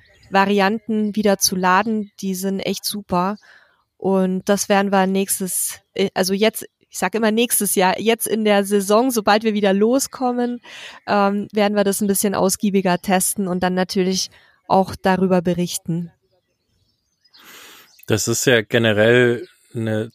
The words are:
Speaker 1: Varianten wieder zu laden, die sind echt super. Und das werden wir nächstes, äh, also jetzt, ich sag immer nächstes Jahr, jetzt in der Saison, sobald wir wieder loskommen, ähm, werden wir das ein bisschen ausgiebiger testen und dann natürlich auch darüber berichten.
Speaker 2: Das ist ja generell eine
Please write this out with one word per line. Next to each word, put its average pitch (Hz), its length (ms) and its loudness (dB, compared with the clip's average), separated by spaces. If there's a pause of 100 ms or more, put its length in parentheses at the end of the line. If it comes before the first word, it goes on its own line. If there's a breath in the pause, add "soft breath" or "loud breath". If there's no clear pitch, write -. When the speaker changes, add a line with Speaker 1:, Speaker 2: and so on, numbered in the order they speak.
(320 soft breath)
Speaker 1:
Varianten 202 840 0
wieder 208 200 2
zu - 180 -2
laden, 202 560 0 (100)
die 190 120 -4
sind 190 280 -4
echt - 240 -4
super. 196 500 -4 (640 soft breath)
Und 185 500 0
das 202 220 0
werden 196 220 2
wir 190 140 4
nächstes, 190 760 -4 (120)
äh, 196 200 -2
also 190 200 0
jetzt, 214 320 0 (240)
ich - 80 -16
sag 185 160 -4
immer 220 180 0
nächstes 226 440 0
Jahr, 185 240 2
jetzt 220 260 0
in 220 200 -2
der 202 180 4
Saison, 208 480 2
sobald 214 320 2
wir 220 100 0
wieder 202 200 2
loskommen, 240 880 -2 (460 loud breath)
ähm, 202 440 0
werden 208 240 0
wir 208 80 2
das 196 160 0
ein 208 80 0
bisschen 196 280 0
ausgiebiger 185 640 0
testen 190 500 -2
und 180 140 -2
dann 180 100 0
natürlich 185 580 -2 (360 soft breath)
auch 190 280 0
darüber 185 460 0
berichten. 175 680 -4 (2000 loud breath)
Speaker 2:
Das 110 220 0
ist - 160 -4
ja 120 160 4
generell 117 840 2 (300)
eine 110 400 -4